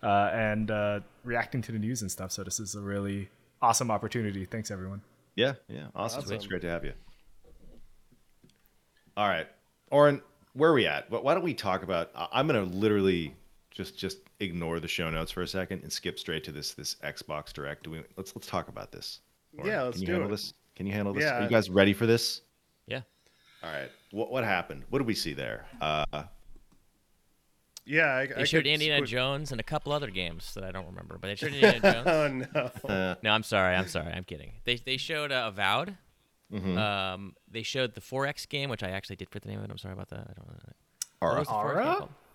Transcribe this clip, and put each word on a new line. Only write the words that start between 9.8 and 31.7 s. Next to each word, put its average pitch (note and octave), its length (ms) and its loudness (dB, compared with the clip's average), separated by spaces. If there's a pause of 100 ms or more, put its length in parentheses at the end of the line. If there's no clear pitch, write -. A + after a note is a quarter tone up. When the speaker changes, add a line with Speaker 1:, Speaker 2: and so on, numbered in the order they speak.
Speaker 2:
Oren, C#3+ 300 8 (320)
where D3+ 160 6
are D#3+ 40 8
we A2+ 120 8
at? D2 240 0
Wh-, A2 140 -2
why C#3 100 4
don't F3+ 100 2
we E3 100 0
talk F#2+ 300 0
about, E2+ 320 0
I, E2 180 -6
I'm C#3 140 4
gonna B2 160 4
literally F#2+ 720 2 (360)
just, - 260 -12
just - 220 -8 (200)
ignore E2+ 400 -2
the D#2 80 -8
show E2 220 -2
notes D#2+ 220 -2
for F2+ 100 -6
a E2+ 60 -4
second F#2 360 -4
and D2+ 80 -10
skip - 280 -6
straight D#2+ 260 -6
to D#2 60 -12
this, D2 220 -8
this - 300 -8
Xbox D2+ 480 -8
Direct. D2 320 -10
Do D#2+ 80 -12
we, D#2+ 100 -10 (140)
let's, - 200 -12
let's - 120 -14
talk F2 200 -4
about G#1+ 240 -14
this. - 280 -12 (380)
Oren, G3 120 -4
Speaker 3:
Yeah, F3+ 140 0
let's B2 140 -4
Speaker 2:
can F#2 40 -4
you F#2+ 60 -2
Speaker 3:
do E3+ 60 0
Speaker 2:
handle G2+ 160 0
Speaker 3:
it. - 20 -2
Speaker 2:
this? - 220 -6 (220)
Can F#2+ 100 -6
you G2+ 80 -2
handle G2+ 200 0
this? D3 100 0
Speaker 3:
Yeah. C3+ 160 0
Speaker 2:
Are A#2+ 40 2
you A#2+ 60 0
guys G#2+ 200 6
ready G2 240 8
for A#2 120 2
this? A2+ 360 4 (440)
Speaker 4:
Yeah. B2+ 160 -8 (640)
Speaker 2:
All E2 80 -10
right. C#2 180 -6 (220)
What, G#2 200 -2
what B2+ 120 0
happened? F2 460 0
What C3+ 100 2
did B2+ 80 2
we G#2 80 2
see D2+ 180 -4
there? A#1 320 -6 (160)
Uh, D2+ 240 2 (1800)
Speaker 3:
Yeah, D3 300 4
I, C3 120 2
Speaker 4:
They C3+ 80 -8
Speaker 3:
I - 80 0
Speaker 4:
showed D#3+ 160 4
Speaker 3:
could D3+ 80 2
Speaker 4:
Indiana D3+ 320 2
Speaker 3:
squid- C#3 100 0
Speaker 4:
Jones C3+ 420 -2
and A#2+ 80 -4
a A2+ 40 -4
couple D3 300 -2
other C#3+ 180 -2
games E2+ 420 -6
that G2 100 -8
I F#2+ 80 -8
don't F#2 140 -6
remember, E2+ 340 -12
but F#2+ 80 -6
they G#2 80 -2
showed - 180 -4
Speaker 3:
<laughs> - 0 -
Speaker 4:
Indiana C#3+ 260 8